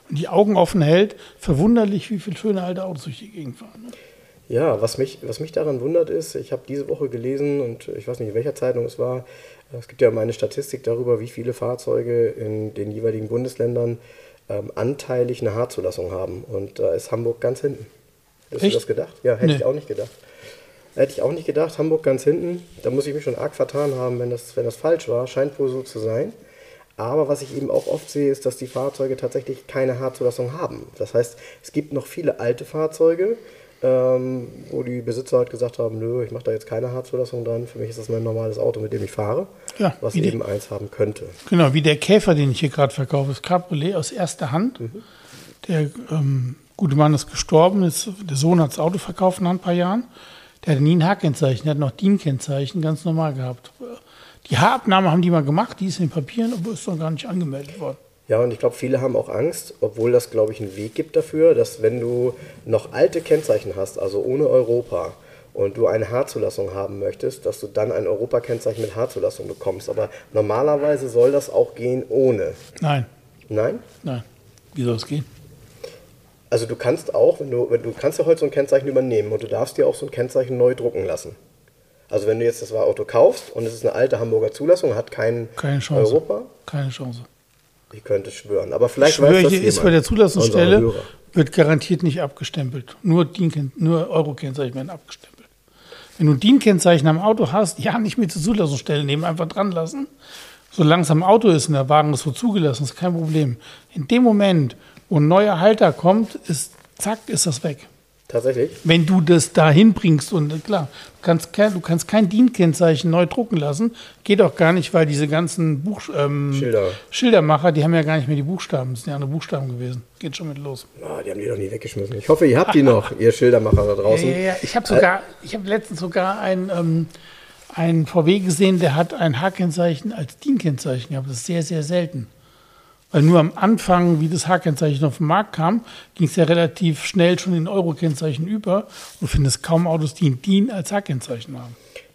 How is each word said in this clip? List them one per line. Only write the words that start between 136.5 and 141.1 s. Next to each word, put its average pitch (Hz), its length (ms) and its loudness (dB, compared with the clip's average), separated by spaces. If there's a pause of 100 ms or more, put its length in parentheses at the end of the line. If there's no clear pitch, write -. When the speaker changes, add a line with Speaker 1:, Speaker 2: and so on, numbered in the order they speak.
Speaker 1:
schnell 180 380 2
schon 185 140 -2
in 160 120 0
Euro-Kennzeichen 160 800 -2
über. 208 380 -2
Und - 380 -18
du 165 40 -2
findest - 380 0
kaum 170 240 2
Autos, 156 260 -2
die 151 160 2
ein 123 100 -2
din 196 300 2
als 190 220 -6
H-Kennzeichen 131 640 -6